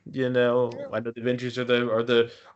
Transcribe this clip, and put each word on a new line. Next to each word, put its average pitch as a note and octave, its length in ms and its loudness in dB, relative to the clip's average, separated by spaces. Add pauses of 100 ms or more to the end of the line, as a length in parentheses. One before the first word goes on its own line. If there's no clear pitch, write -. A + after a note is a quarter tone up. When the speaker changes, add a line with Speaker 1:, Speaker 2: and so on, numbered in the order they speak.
Speaker 1:
you C3 200 -2
know, B2 440 2
Speaker 2:
Yeah. A#2 200 -12
Speaker 1:
I A2 80 -2
know A#2 100 -6
the A#2 80 -12
Avengers B2 380 -2
are B2 80 -4
the, B2 260 2
are A2+ 120 0
the, A#2 280 4 (240)